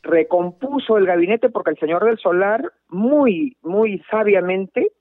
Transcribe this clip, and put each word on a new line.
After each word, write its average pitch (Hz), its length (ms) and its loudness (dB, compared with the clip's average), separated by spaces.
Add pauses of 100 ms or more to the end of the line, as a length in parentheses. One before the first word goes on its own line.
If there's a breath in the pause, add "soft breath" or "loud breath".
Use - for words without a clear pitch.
recompuso 180 920 0
el 196 100 4
gabinete 180 420 0
porque 208 220 -2
el 156 80 -6
señor 165 260 -2
del 226 140 2
Solar, 202 520 -2 (180)
muy, 208 760 0
muy 202 360 -2 (120)
sabiamente 202 920 0